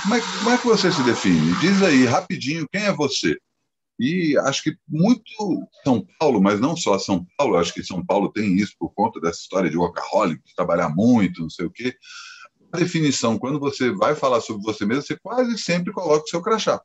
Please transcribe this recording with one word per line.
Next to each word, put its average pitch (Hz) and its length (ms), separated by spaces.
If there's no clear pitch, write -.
como 208 140
é, 226 60
como 208 300
é 247 60
que 247 100
você 196 240
se 131 120
define? 90 560
Diz 190 240
aí, 135 220
rapidinho, 139 640
quem 208 140
é 196 80
você? 135 440
E 151 400
acho - 240
que - 140
muito 190 800
São 120 240
Paulo, 127 240
mas 101 180
não 151 160
só 104 220
São 92 300
Paulo, 113 200
acho 87 160
que - 100
São 90 200
Paulo 95 280
tem 104 240
isso 101 240
por 107 140
conta 110 260
dessa 85 220
história 90 280
de 78 80
workaholic, 87 640
de - 120
trabalhar 87 320
muito, 92 540
não 80 80
sei 87 160
o 85 60
quê. 123 220
A - 60
definição, 147 600
quando 139 220
você 131 320
vai 107 240
falar 127 260
sobre 104 220
você 107 220
mesmo, 127 160
você 151 160
quase 233 400
sempre 175 340
coloca 156 320
o - 40
seu 170 140
crachá. 202 440